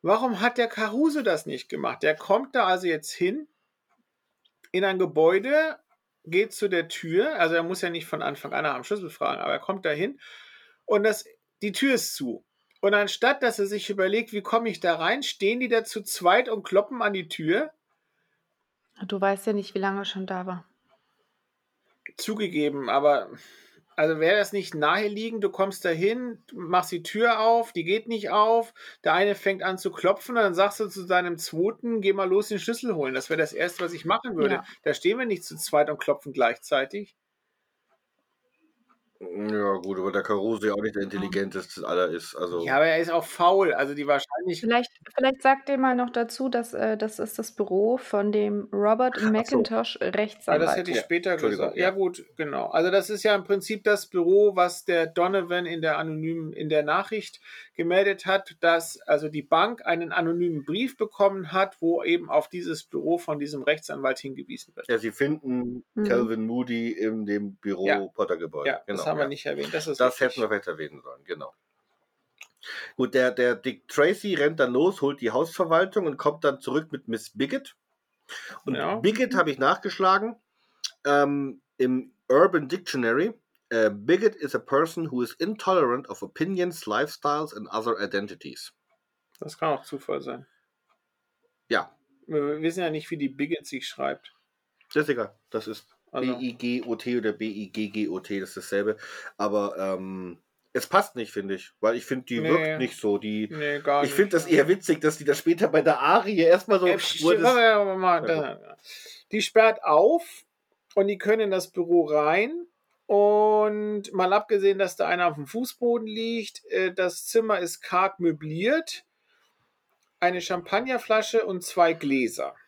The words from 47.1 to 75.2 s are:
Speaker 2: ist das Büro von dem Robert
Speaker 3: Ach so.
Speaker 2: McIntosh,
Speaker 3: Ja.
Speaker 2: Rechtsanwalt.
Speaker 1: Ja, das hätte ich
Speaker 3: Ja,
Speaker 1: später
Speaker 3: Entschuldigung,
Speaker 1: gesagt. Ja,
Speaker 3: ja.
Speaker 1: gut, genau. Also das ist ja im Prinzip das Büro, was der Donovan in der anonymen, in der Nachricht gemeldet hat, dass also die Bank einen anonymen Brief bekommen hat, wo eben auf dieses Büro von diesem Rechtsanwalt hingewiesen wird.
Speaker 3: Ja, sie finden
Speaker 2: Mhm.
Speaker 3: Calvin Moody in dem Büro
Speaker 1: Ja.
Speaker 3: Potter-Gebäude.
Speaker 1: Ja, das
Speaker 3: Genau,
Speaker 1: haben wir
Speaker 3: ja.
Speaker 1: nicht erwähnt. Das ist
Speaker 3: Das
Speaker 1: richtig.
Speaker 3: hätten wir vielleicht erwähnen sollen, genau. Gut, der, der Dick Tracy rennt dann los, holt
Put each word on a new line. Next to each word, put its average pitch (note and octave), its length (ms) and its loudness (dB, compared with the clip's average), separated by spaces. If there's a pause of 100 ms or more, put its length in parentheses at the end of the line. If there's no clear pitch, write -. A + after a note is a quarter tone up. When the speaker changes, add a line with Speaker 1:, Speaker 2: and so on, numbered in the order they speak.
Speaker 2:
ist - 200 -6
das A3 140 -8
Büro G#3+ 460 2
von G#3 340 0
dem G#3 400 -2
Robert A3 440 2
Speaker 3:
Ach - 40 -6
so. A3 120 2
Speaker 2:
McIntosh, A3+ 680 0
Speaker 3:
Ja. - 100 -2
Speaker 2:
Rechtsanwalt. G3 500 0
Speaker 1:
Ja, E3 60 4
das - 100 2
hätte F3+ 140 -4
ich A#2+ 80 -2
Speaker 3:
Ja, - 40 -2
Speaker 1:
später F3 300 -2
Speaker 3:
Entschuldigung, A2 340 0
Speaker 1:
gesagt. - 120 -6
Ja, F3+ 80 2
Speaker 3:
ja. F#3+ 40 4
Speaker 1:
gut, F#3+ 340 -2 (120)
genau. D3 320 -4
Also F3 220 2
das F#3+ 200 2
ist G#3 120 -4
ja G#3+ 120 6
im F#3+ 100 0
Prinzip G3+ 400 -2
das G#3 220 2
Büro, F#3+ 500 4
was F3 280 2
der E3+ 220 2
Donovan F3 600 0
in E3 160 -6
der D#3 160 0
anonymen, D#3+ 540 -6
in D#3 160 -6
der D3+ 140 4
Nachricht F#3+ 580 -2 (340)
gemeldet F#3+ 520 2
hat, F#3+ 340 0
dass E3 420 2
also D3+ 260 2
die D3+ 140 -6
Bank G#3 440 2
einen E3+ 260 -2
anonymen E3 520 0
Brief A3 320 -4
bekommen G3 560 0
hat, F#3+ 280 0
wo E3 220 2
eben E3+ 280 0
auf D3+ 180 2
dieses F3 360 -8
Büro D3+ 340 -2
von D#3 200 -6
diesem C#3+ 240 -8
Rechtsanwalt C#3+ 560 -2
hingewiesen C3+ 580 -14
wird. - 120 -14
Speaker 3:
Ja, A#2 100 2
sie A2 140 -4
finden B2+ 720 -2 (100)
Speaker 2:
Mhm. G#3+ 140 0
Speaker 3:
Calvin A2+ 380 0
Moody A#2 460 -4
in A2 340 -4
dem G2+ 300 -2
Büro G2 300 -4
Speaker 1:
Ja. G2 220 2
Speaker 3:
Potter-Gebäude. E2 600 -4
Speaker 1:
Ja, - 160 -4
das - 0 -
Speaker 3:
Genau, B2+ 200 -6
Speaker 1:
haben D3+ 120 0
wir D3 60 0
Speaker 3:
ja. C#3 40 -2
Speaker 1:
nicht C#3+ 180 -10
erwähnt. D3 260 -4
Das D#3 140 -4
ist C#3+ 140 -4
Speaker 3:
Das B2+ 200 4
Speaker 1:
richtig. C3 80 4
Speaker 3:
hätten B2 140 -6
wir G#2+ 60 0
vielleicht G#2 200 -2
erwähnen D2+ 340 -10
sollen, B1+ 220 -20
genau. D2+ 300 -12 (1400)
Gut, B2 180 0
der, B2+ 160 6
der B2 240 2
Dick - 340 -8
Tracy F#3 460 2
rennt D3+ 260 0
dann B2 120 2
los, E3+ 280 2
holt C#3+ 200 -2